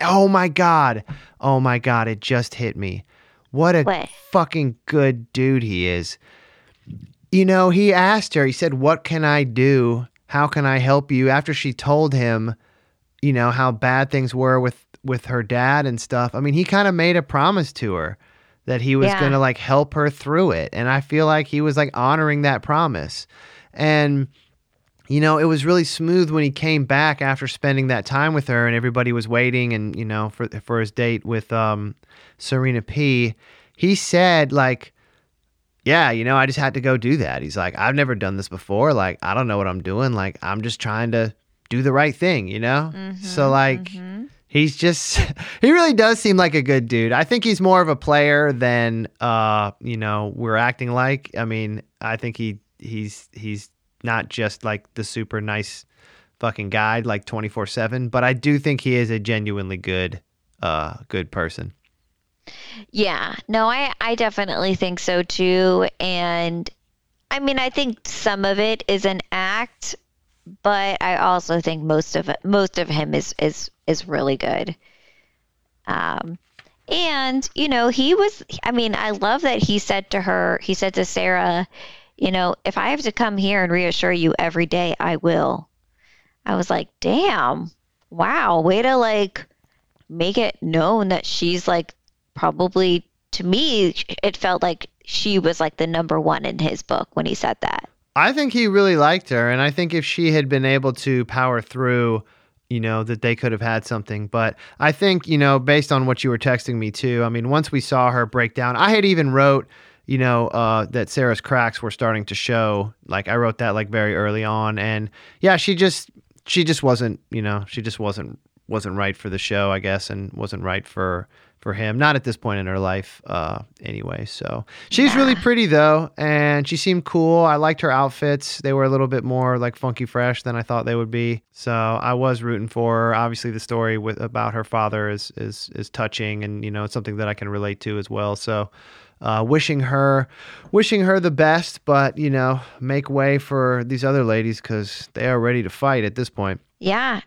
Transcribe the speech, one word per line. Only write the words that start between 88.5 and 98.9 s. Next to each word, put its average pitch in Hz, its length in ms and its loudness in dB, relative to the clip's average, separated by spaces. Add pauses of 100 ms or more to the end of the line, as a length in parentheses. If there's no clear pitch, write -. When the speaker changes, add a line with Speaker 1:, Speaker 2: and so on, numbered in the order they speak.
Speaker 2:
way 185 200 2
to, 262 160 2
like, 214 500 0 (600)
make 170 280 -4
it 226 240 -2
known 170 460 2
that 185 180 -2
she's, 175 420 -2
like, 170 280 -2 (400)
probably," 175 720 0 (240)
to - 120 -6
me, 208 520 2 (260)
it 196 160 -2
felt 180 240 -2
like 170 280 -4 (160)
she 202 340 0
was, 165 200 2
like, 156 180 -2
the 160 100 0
number 165 320 -2
one 147 260 0
in 127 140 -6
his - 240 -2
book - 300 -4
when 160 120 -2
he - 80 -4
said - 280 -2
that. - 280 -6 (260)
Speaker 1:
I 170 160 2
think 277 220 0
he 233 140 4
really 196 280 4